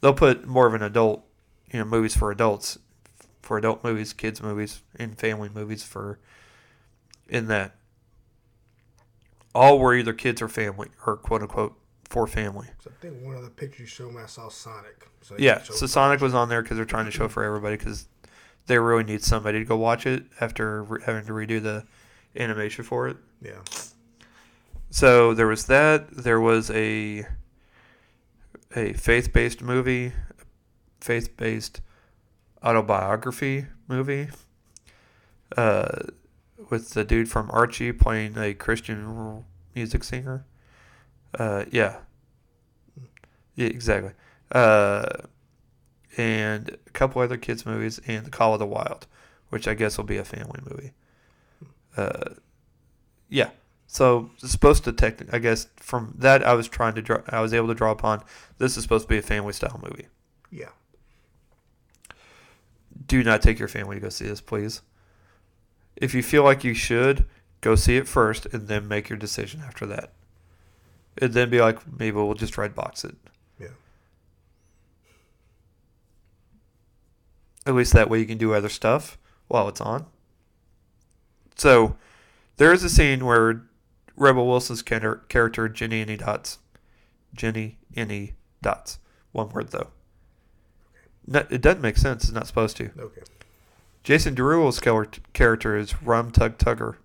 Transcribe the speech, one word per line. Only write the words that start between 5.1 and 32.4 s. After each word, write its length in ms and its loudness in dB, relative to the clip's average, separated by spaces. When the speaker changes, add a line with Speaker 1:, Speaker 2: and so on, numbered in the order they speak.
Speaker 1:
family 340 -6
movies 300 -10
for, 360 -14
in 200 -4
that. 260 -4
All 240 10
were 160 6
either 180 0
kids 300 -4
or 60 -8
family, 400 -8
or 100 -2
quote 260 -4
unquote, 360 -6
for 180 -2
family. 420 -8
Speaker 2:
So 140 -20
I 40 -20
think 240 -18
one 120 -14
of 60 -16
the 80 -20
pictures 300 -16
you 60 -20
showed 280 -18
me, 80 -18
I 40 -20
saw 220 -20
Sonic. 600 -20
So 160 -20
Speaker 1:
Yeah, 200 6
Speaker 2:
they 60 -14
showed 120 -10
Speaker 1:
so 100 -2
Sonic 340 2
was 140 0
on 140 2
there 140 -2
'cause 140 -8
they're 80 -4
trying 220 -4
to 40 -10
show 180 -4
for 160 -6
everybody 320 -6
'cause 300 -12
they 120 4
really 260 2
need 180 -6
somebody 380 0
to 40 -6
go 120 0
watch 300 0
it 180 -4
after 440 -6
re-, 200 -10
having 220 -4
to 60 -10
redo 300 -4
the 240 -6
animation 480 -6
for 240 -4
it. 80 -10
Speaker 2:
Yeah. 220 -18
Speaker 1:
So 440 8
there 120 4
was 200 -2
that. 440 4
There 300 0
was 300 2
a, 560 -4
a 180 -4
faith-based 680 2
movie, 520 -2
faith-based 800 -6